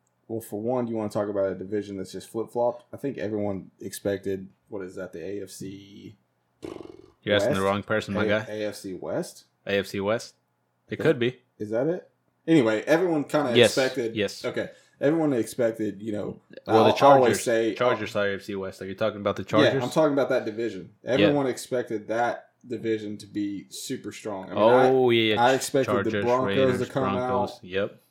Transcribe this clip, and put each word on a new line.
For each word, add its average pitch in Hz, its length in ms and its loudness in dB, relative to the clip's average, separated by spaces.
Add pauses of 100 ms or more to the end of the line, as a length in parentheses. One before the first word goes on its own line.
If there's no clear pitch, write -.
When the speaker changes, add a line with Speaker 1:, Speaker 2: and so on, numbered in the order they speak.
(280)
Speaker 1:
Well, 110 120 -8
for 104 200 -10
one, 123 260 -2
you 113 100 -6
wanna 107 140 -4
talk 104 180 -2
about 98 220 0
a 92 40 -4
division 98 440 -6
that's 92 140 -12
just 92 180 -14
flip-flopped. 120 540 -4 (100)
I - 20 -14
think 135 220 -8
everyone 104 520 -4 (100)
expected, 95 680 -6 (200)
what 104 160 -10
is 92 100 -14
that, 92 180 -12
the 85 120 -12
A 98 180 -10
F 95 80 -14
C 98 640 -16 (1080)
Speaker 2:
You're 104 140 2
asking 104 180 2
the 95 60 0
Speaker 1:
West? 95 100 0
Speaker 2:
wrong 101 120 0
person, 107 320 -2
my 101 100 0
Speaker 1:
A-, 104 40 0
Speaker 2:
guy. 107 200 0
Speaker 1:
A 107 180 -6
F 101 100 -8
C 95 180 -10
West? 101 500 -8 (220)
Speaker 2:
A 98 120 -2
F 95 100 -2
C 101 120 -6
West. 107 340 -2 (540)
It 110 120 -6
Speaker 1:
Is - 40 -8
Speaker 2:
could 151 140 2
be. 117 220 -2 (180)
Speaker 1:
Is 104 120 -8
that 117 180 0
it? 175 200 -4 (380)
Anyway, 110 400 4
everyone 160 380 2
kinda 139 320 0
Speaker 2:
Yes, 117 200 6
Speaker 1:
expected. 127 400 0
Speaker 2:
yes. 101 280 -4
Speaker 1:
Okay, 117 260 -6 (300)
everyone 151 320 2
expected, 110 680 -2
you 110 100 -6
know, 98 280 -6 (260)
Speaker 2:
Well, 113 180 6
the - 60 6 (140)
Speaker 1:
I'll 139 80 10
always 120 260 6
Speaker 2:
Chargers, - 40 -6
Speaker 1:
say, 113 320 0
Speaker 2:
Chargers 117 420 -2
are 101 140 0
A 98 60 -2
F 95 60 -12
C 101 120 -10
West. 95 280 -8
Are 95 40 -10
you 95 80 -10
talking 104 260 -2
about 101 160 -2
the 104 60 -6
Speaker 1:
Yeah, 95 60 -14
Speaker 2:
Chargers? 117 340 4
Speaker 1:
I'm 120 80 -4
talking 156 220 2
about 135 180 0
that 120 140 0
division. 104 460 -8 (120)
Speaker 2:
Yeah. - 100 -6
Speaker 1:
Everyone 143 340 2
expected 117 640 -4
that 113 400 -2 (180)
division 107 520 -4
to 104 80 -18
be 101 440 -6
super - 420 -10
strong. 95 380 -10
I 90 40 -8
mean, 98 80 0
I, 127 260 8
Speaker 2:
Oh, 131 220 6
yeah, 113 240 4
yeah. 107 100 2
Speaker 1:
I 131 100 6
expected 127 380 0 (120)
the 110 60 -2
Speaker 2:
Chargers, 104 140 0
Speaker 1:
Broncos 123 320 2
to 135 100 4
Speaker 2:
Raiders, 123 240 0
Speaker 1:
come 139 140 -2
out. 123 240 -2
Speaker 2:
Broncos. 101 340 -2
Yep. 95 340 -4 (140)